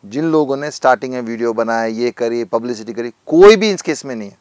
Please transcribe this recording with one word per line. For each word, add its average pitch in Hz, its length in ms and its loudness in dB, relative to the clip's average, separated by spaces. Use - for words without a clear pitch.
जिन 127 200 -6
लोगों 151 320 0
ने 147 140 -8
स्टार्टिंग 127 420 0
में 127 80 -6
वीडियो 117 320 -4
बनाया, 113 320 -2
ये 113 260 -4
करी, 117 320 -4
पब्लिसिटी 117 500 -6
करी, 120 160 -8
कोई 190 460 6
भी 208 160 0
इस 185 100 -6
केस 151 240 -6
में 131 100 -10
नहीं 104 140 -12
है। 95 120 -20